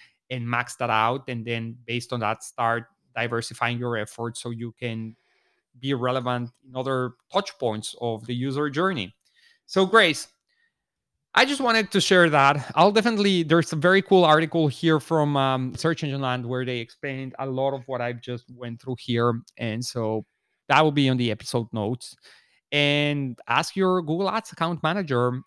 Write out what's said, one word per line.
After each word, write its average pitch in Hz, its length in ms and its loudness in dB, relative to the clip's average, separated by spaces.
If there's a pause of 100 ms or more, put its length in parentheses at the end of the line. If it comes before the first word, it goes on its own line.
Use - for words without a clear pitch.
(300)
and 120 180 -6
max 120 280 -2
that 120 120 -2
out. 117 400 0
And 117 160 -6
then 117 400 -6
based 120 300 -6
on 120 60 -2
that, 110 220 -2
start 117 420 -2 (300)
diversifying 120 640 -4
your 120 200 -4
efforts 113 420 -8
so 120 80 -10
you 117 320 -8
can 113 360 -8 (640)
be 135 120 -2
relevant 123 580 -2 (160)
in 127 100 -16
other 127 360 -2 (180)
touch - 280 -4
points 107 420 -4
of 113 260 -4
the 123 80 -6
user 135 360 -4
journey. 151 440 -4 (520)
So 190 180 2
Grace, 190 440 2 (1080)
I 247 100 6
just 277 160 0
wanted 226 320 0
to 196 80 2
share 175 300 6
that. 143 440 4
I'll 175 160 6
definitely, 202 540 2
there's 160 280 2
a - 40 -4
very 185 260 4
cool 185 220 6
article 156 420 4
here 160 320 2
from, 147 380 0
um, 131 400 0
Search 165 260 -2
Engine 139 180 -4
Land 127 240 -2
where 127 200 -4
they 123 140 -4
explained 131 600 -10
a 135 80 -6
lot 135 280 -2
of 127 120 -10
what 127 140 -6
I've 120 200 -6
just 123 300 -10
went 120 300 -12
through 127 180 -8
here. 117 420 0 (160)
And 117 280 -6
so 110 400 -4 (440)
that 143 140 6
will 156 80 4
be 139 180 2
on 127 80 2
the 120 140 0
episode 107 420 -4
notes. 113 440 -6 (560)
And 143 720 0
ask 135 300 -2
your 185 260 2
Google 165 260 -2
Ads 220 240 -6
account 165 300 -4
manager 135 640 0